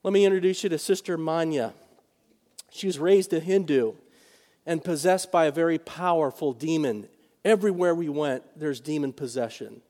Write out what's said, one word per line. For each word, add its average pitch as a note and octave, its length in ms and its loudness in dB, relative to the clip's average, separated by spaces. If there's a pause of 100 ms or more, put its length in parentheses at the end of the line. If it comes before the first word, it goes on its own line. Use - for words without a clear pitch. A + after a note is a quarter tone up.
Let F#3+ 80 0
me G3+ 120 6
introduce F#3 380 2
you G3+ 60 -2
to D#3+ 100 -2
Sister F#3 400 -2
Manya. D#3+ 560 -2 (960)
She - 160 -8
was D#3+ 140 -4
raised F#3+ 320 4
a E3 80 0
Hindu D3+ 540 0 (720)
and D#3+ 200 -4
possessed F3+ 480 0
by E3 140 4
a D3 60 2
very E3 240 0
powerful D#3+ 760 -2
demon. C3 560 -2 (360)
Everywhere F#3 500 2
we E3 140 -4
went, C#3+ 360 -2 (100)
there's D3 260 -6
demon C#3+ 320 -4
possession. A#2 760 -8